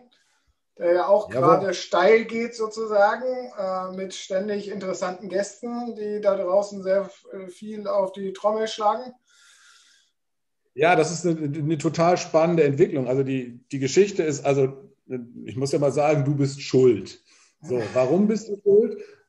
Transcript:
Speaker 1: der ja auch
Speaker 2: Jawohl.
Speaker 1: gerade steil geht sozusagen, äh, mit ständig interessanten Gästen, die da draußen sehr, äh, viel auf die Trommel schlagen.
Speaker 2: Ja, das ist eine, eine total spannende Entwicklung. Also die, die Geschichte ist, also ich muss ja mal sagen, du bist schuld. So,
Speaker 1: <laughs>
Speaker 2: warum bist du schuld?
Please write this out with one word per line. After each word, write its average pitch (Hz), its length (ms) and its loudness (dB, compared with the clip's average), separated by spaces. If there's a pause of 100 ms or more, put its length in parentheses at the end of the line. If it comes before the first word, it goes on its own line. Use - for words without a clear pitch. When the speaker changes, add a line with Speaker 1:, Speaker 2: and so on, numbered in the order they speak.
(800)
Speaker 1:
der 175 140 2
ja 175 160 2
auch 202 200 4
Speaker 2:
Jawohl. 127 120 -4
Speaker 1:
gerade 185 340 4
steil 214 500 4
geht 226 300 -6
sozusagen, 220 1040 -2
äh, 185 380 -6
mit 190 180 -10
ständig 196 560 -4
interessanten 185 580 -8
Gästen, 233 680 -6
die 208 240 -6
da 196 160 2
draußen 196 480 0
sehr, 190 260 2 (220)
äh, 190 160 -14
viel 214 400 -12
auf 196 240 0
die 196 200 -8
Trommel 220 360 0
schlagen. 226 440 -2 (1600)
Speaker 2:
Ja, 160 200 4
das 156 160 2
ist 170 120 -6
eine, 165 160 0
eine 151 380 -4
total 165 380 2
spannende 165 480 2
Entwicklung. 139 420 2
Also 135 160 0
die, 127 380 -6 (100)
die 143 80 -6
Geschichte 185 460 2
ist, 147 200 -2
also 135 280 2 (720)
ich 113 120 -12
muss 139 140 -4
ja 165 80 2
mal 139 140 2
sagen, 147 320 2
du 147 100 0
bist 139 260 -2
schuld. - 600 2 (420)
So, 123 240 -4
Speaker 1:
<laughs> 95 80 -10
Speaker 2:
warum 143 320 2
bist 214 220 -2
du 202 120 -8
schuld? 208 380 4 (300)